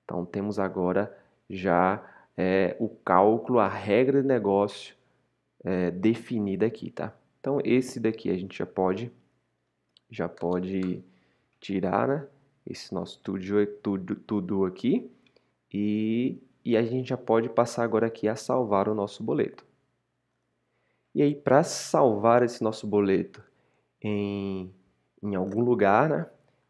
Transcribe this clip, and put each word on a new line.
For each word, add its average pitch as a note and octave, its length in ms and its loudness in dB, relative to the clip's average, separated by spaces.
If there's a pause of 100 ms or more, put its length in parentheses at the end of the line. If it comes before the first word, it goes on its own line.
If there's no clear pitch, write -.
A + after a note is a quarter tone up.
Então, F2 200 -6
temos G2+ 340 -6
agora F#2+ 580 -2 (320)
já, F#2 560 0 (320)
é, F#2 420 0
o F2 100 -2
cálculo, A2 720 4
a G2+ 100 4
regra A2+ 540 2
de C3+ 60 0
negócio, G#2 640 0 (720)
é, F2+ 260 0
definida G#2 760 0
aqui, - 240 -8
tá? - 260 -10 (240)
Então, C#3 240 -2
esse B2 340 0
daqui A2 320 -2
a F#2 60 0
gente F#2+ 220 -10
já F#2 80 -4
pode, G2 440 -2 (1000)
já F2 180 -4
pode F2+ 720 -4 (560)
tirar, G2 480 -2
né? C#3 200 -2 (380)
Esse - 300 -12
nosso F2+ 260 -8
to F#2+ 180 -6
do, G2+ 280 0
to G2+ 320 -6
do, F#2+ 180 -6
to G#2 240 -4
do F#2+ 240 -2
aqui. A#2 460 -2 (640)
E, A2 680 -2 (240)
e A#2 120 2
a A2 60 4
gente B2 260 -4
já C3 80 -2
pode A2+ 320 2
passar A#2+ 360 0
agora A2+ 220 2
aqui A2+ 220 -4
a A2+ 80 -2
salvar G#2+ 520 0
o G#2+ 60 -2
nosso G#2 280 -4
boleto. B2 420 -4 (1500)
E D3 80 2
aí, D3 120 2
pra C#3+ 280 4
salvar A#2 800 4
esse A#2 200 -2
nosso A2 240 -4
boleto G2 560 2 (580)
em, G2+ 720 -6 (500)
em G2+ 120 -4
algum G2 280 -2
lugar, A#2+ 460 4
né? D#3 220 -4 (400)